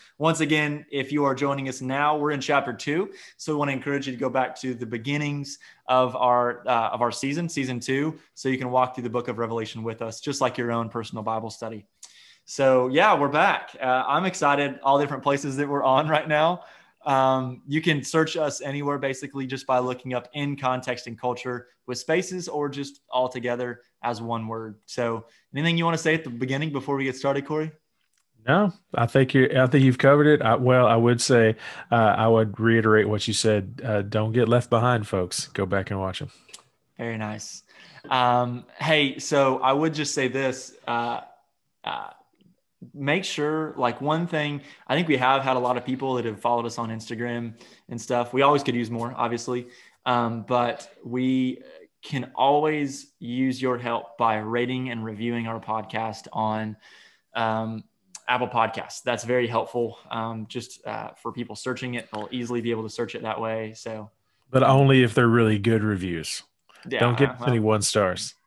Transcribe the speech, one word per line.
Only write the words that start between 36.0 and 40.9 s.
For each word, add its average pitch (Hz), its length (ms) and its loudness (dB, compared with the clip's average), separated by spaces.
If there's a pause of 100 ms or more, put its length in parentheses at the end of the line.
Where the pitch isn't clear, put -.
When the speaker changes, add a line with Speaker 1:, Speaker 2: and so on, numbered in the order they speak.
Speaker 2:
watch 92 200 -6
'em. - 100 -12 (640)
Speaker 1:
Very 117 200 -8
nice. 107 460 -10 (460)
Um, 123 560 2 (120)
hey, 147 420 2
so 135 400 2
I 131 120 2
would 156 220 2
just 143 200 -4
say 131 140 0
this, 131 480 -4 (100)
uh, 120 360 -4 (640)